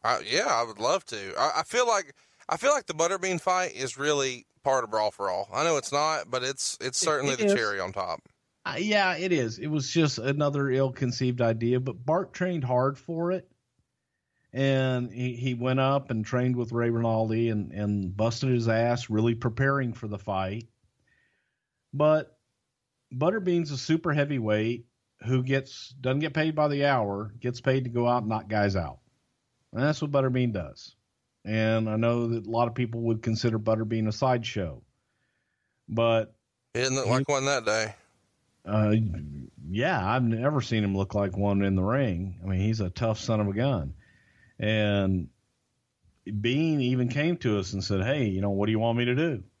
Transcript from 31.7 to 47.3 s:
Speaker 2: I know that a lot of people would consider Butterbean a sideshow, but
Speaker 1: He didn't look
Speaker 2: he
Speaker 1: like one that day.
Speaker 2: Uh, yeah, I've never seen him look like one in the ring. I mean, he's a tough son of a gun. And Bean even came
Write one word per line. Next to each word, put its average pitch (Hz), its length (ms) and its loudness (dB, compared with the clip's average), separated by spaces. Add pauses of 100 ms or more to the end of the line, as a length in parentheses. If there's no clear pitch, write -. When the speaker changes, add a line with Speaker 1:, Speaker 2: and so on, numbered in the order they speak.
Speaker 2:
I 107 80 -2
know 117 320 2
that 113 180 -4
a 107 40 -10
lot 117 180 2
of 117 60 -8
people 117 280 -4
would 113 200 0
consider 113 360 0
Butterbean 110 500 0
a 107 40 -2
sideshow, 107 680 -2 (1080)
but 113 460 2 (400)
Speaker 1:
He 113 60 0
didn't 131 160 0
look 131 100 -2
Speaker 2:
he 104 60 0
Speaker 1:
like 135 160 2
one 135 180 2
that 135 180 0
day. 110 300 0 (720)
Speaker 2:
Uh, 107 280 4 (760)
yeah, 117 360 0
I've 123 180 2
never 123 360 0
seen 110 240 0
him 98 120 0
look 95 180 -2
like 98 240 0
one 101 240 2
in 98 120 2
the 92 80 2
ring. 95 600 -2
I 95 60 -6
mean, 95 120 0
he's 110 200 0
a 92 100 -2
tough 110 280 -2
son 110 220 0
of 104 80 0
a 95 60 -2
gun. 104 400 -2 (640)
And 101 680 0 (1120)
Bean 147 420 2
even 123 260 2
came 156 300 0